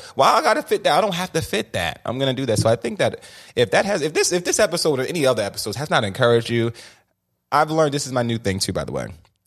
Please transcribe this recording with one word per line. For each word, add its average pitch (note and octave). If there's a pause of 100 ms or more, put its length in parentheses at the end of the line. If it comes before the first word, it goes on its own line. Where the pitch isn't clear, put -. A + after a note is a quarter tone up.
(140)
why C3+
I C#4
gotta C#4+
fit -
that? D3
I E3+
don't G3+
have F3+
to D#3+
fit -
that. F2
I'm A#2
gonna C3+
do C3
that." G#2+
So A2+
I A#2
think A3
that B2 (320)
if A#2+
that G3
has, G3
if D#3
this, G4+
if F3
this -
episode E3
or C3+
any D#3+
other A#2
episodes G2+
has C#3+
not D3
encouraged A#2
you, A#2 (800)
I've D#3
learned, D#3
this C#3+
is B2+
my B2+
new A#2
thing G2
too, -
by D#2
the -
way. B1+ (400)